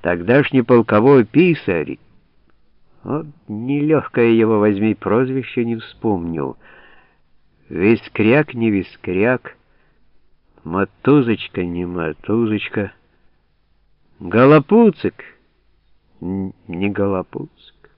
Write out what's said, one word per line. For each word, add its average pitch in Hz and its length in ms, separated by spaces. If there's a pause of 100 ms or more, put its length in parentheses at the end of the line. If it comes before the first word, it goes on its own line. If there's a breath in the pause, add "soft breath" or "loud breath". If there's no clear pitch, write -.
Тогдашний 113 600
полковой 117 640
писарь, 101 720 (1040)
вот 151 220 (220)
нелёгкое 127 800
его 113 320
возьми 104 340
прозвище, 123 720
не 117 120
вспомню. 85 800 (1120 soft breath)
Вискряк 113 840
не 113 160
вискряк, 101 840 (1080)
мотузочка 101 1000
не 87 200
мотузочка, 101 1040 (1300)
голопуцик 143 1040 (960)
н-, 95 320 (140)
не 92 220
голопуцик. - 1080